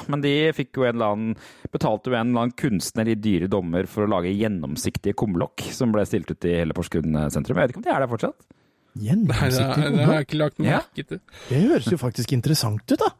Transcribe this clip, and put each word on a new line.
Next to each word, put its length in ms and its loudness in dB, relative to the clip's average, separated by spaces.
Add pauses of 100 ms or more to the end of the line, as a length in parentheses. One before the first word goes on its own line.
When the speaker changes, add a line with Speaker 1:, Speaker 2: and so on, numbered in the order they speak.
Speaker 1:
Men 140 -2
de 320 2
fikk 220 -6
jo 80 0
en 120 2
eller 200 2
annen, 220 -2 (340)
betalte 360 -2
jo 80 0
en 140 2
eller 120 2
annen 140 -2
kunstner 520 -2
i 80 2
dyre 340 2
dommer 380 0
for 180 -2
å 40 0
lage 280 0
gjennomsiktige 800 -2
kumlokk 460 -2 (100)
som 200 0
ble 140 4
stilt 260 -2
ut 140 -6
i 140 2
hele 140 0
Porsgrunn 400 -2 (180)
sentrum. 260 -2
Jeg 100 2
vet 40 -4
ikke 60 -14
om 60 -10
de 120 -2
er 40 0
der 80 0
fortsatt. 280 -4 (600)
Speaker 2:
Gjennomsiktige 840 2
Speaker 3:
Nei, 120 2
det, 80 2
det 80 4
har 80 6
jeg 140 0
Speaker 2:
kumlokk? 0 -
Speaker 3:
ikke 100 -4
lagt 220 -2
Speaker 1:
Ja. 240 2
Speaker 3:
merke 240 -12
til. 120 -10 (300)
Speaker 2:
Det 140 2
høres 260 4
jo 80 2
faktisk 340 -4
interessant 600 0
ut, 80 2
da. 100 2 (100)